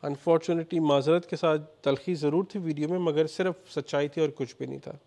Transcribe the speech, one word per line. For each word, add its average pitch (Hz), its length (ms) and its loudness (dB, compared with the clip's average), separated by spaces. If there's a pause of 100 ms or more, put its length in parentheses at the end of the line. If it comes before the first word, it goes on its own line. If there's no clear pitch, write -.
अनफॉर्चुनेटली, 165 760 0
माजरत 151 440 4
के - 120 -8
साथ 156 220 2 (260)
तलखी 143 300 0
ज़रूर 151 400 0
थी 214 40 -4
वीडियो 151 300 -4
में, 180 100 -2
मगर 160 280 2
सिर्फ 180 480 -4
सच्चाई 147 340 -2
थी 151 120 -4
और 151 100 2
कुछ 135 300 -8
भी 135 60 -6
नहीं 135 120 -10
था। 143 280 -14